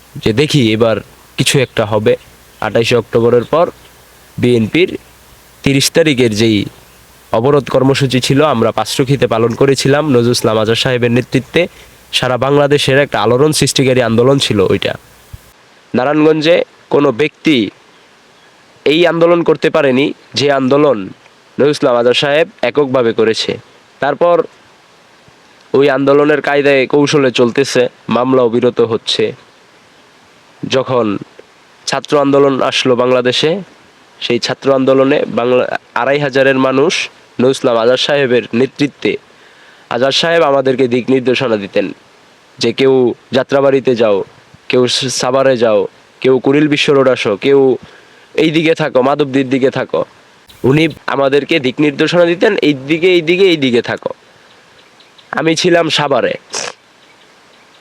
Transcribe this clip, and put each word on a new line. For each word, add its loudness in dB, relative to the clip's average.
যে, -4
"দেখি 2
এবার 0
কিছু 0
একটা -2
হবে।" 0
আঠাশে 0
অক্টোবরের 0
পর 0
বিএনপির 0
তিরিশ 0
তারিখের 2
যেই 0
অবরোধ 0
কর্মসূচি 0
ছিল, 0
আমরা 0
পাঁচরুখিতে -2
পালন -2
করেছিলাম 0
নজরুল 2
ইসলাম 0
আজাদ 0
সাহেবের -2
নেতৃত্বে। -2
সারা -2
বাংলাদেশের 2
একটা 0
আলোড়ন 2
সৃষ্টিকারী 0
আন্দোলন 2
ছিল -2
ওইটা। 0
নারায়ণগঞ্জে 2
কোনো 2
ব্যক্তি -2
এই 2
আন্দোলন 2
করতে 0
পারেনি, 0
যে 0
আন্দোলন 2
নজরুল 2
ইসলাম 0
আজাদ 2
সাহেব 0
এককভাবে 0
করেছে। -2
তারপর 0
ওই 4
আন্দোলনের 2
কায়দায় 0
কৌশলে 0
চলতেছে, 0
মামলা 0
অবিরত 0
হচ্ছে। -4
যখন -2
ছাত্র -2
আন্দোলন 2
আসলো 0
বাংলাদেশে, 0
সেই -2
ছাত্র -2
আন্দোলনে 2
বাংলা, -2
আড়াই -2
হাজারের 0
মানুষ 0
নজরুল 2
ইসলাম 0
আজাদ 2
সাহেবের 0
নেতৃত্বে, -2
আজাদ -2
সাহেব 0
আমাদেরকে 0
দিক -4
নির্দেশনা 0
দিতেন -4
যে, 0
"কেউ 2
যাত্রাবাড়িতে 0
যাও, 0
কেউ 2
সাভারে -2
যাও, 0
কেউ 2
কুড়িল 0
বিশ্ব 0
রোড 4
আসো, -2
কেউ 2
এই 0
দিকে 0
থাকো, -2
মাধবদীর 0
দিকে 0
থাকো।" -4
উনি 2
আমাদেরকে 0
দিক -4
নির্দেশনা 0
দিতেন, 0
"এই 0
দিকে, -2
এই 2
দিকে, 0
এই 2
দিকে 0
থাকো।" -6
আমি -2
ছিলাম 0
সাভারে। -2